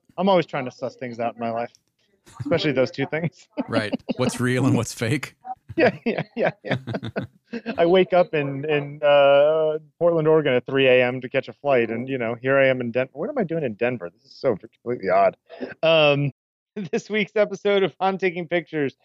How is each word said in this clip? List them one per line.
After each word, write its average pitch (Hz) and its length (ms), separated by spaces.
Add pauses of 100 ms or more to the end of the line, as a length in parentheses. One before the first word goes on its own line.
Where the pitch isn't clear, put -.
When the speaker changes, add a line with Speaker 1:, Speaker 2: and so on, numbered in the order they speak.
(180)
Speaker 1:
I'm 185 100
always 185 180
trying 143 200
to 127 40
suss - 260
things 120 240
out 117 140
in 113 60
my 117 100
life, 117 200 (680)
especially 156 320
those 131 180
two 135 160
things. - 460
<laughs> - 160
Speaker 2:
Right. 110 240 (240)
What's - 240
real 123 260
and 127 100
what's 117 160
fake. - 440 (400)
Speaker 1:
Yeah, 277 280
yeah, - 180 (140)
yeah, 240 140 (120)
yeah. - 140 (480)
Speaker 2:
<laughs> - 540
Speaker 1:
I 208 80
wake 180 260
up 180 220
in, 143 340
in, 147 340
uh, 147 760 (200)
Portland, 165 300
Oregon 156 240
at 123 140
three 131 200
A 127 200
M 123 160
to 127 80
catch 131 180
a 123 60
flight, 123 360
and, 117 180
you 135 100
know, 117 160
here 131 240
I 135 80
am 131 160
in 120 80
Den-, 127 220
what 170 180
am 294 80
I 220 60
doing 160 200
in 117 100
Denver? 113 360
This - 200
is - 60
so 131 200
completely - 520
odd. 92 280 (460)
Um, 147 480 (460)
<laughs> 190 160
this - 160
week's 208 280
episode 202 460
of 185 180
On 190 180
Taking 175 280
Pictures 156 580